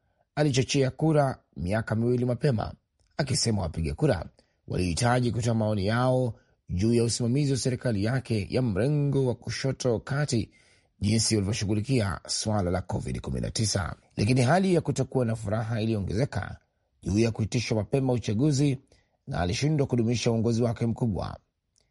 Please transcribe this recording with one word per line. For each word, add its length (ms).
alichochea 560
kura 480
miaka 380
miwili 300
mapema, 480
akisema 460
wapiga 320
kura 320
walihitaji 640
kutoa 220
maoni 320
yao 480
juu 260
ya 100
usimamizi 480
wa 60
serikali 460
yake 460
ya 120
mrengo 640
wa 80
kushoto 640
kati, 500
jinsi 340
walivyoshughulikia 920
swala 440
la 120
covid 380
kumi 200
na 100
tisa. 460
Lakini 260
hali 320
ya 60
kutokuwa 440
na 120
furaha 440
iliongezeka 760
juu 160
ya 120
kuitishwa 460
mapema 360
uchaguzi 640
na 140
alishindwa 460
kudumisha 440
uongozi 320
wake 240
mkubwa. 500